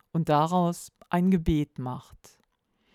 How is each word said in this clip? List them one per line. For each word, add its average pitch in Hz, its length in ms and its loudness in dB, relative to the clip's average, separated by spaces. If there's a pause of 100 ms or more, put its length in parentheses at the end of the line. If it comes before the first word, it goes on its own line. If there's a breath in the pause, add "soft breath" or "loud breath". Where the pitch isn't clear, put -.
(140)
und 165 160 -2
daraus 170 640 0 (160)
ein 180 220 2
Gebet 160 480 0
macht. - 600 -14 (560 soft breath)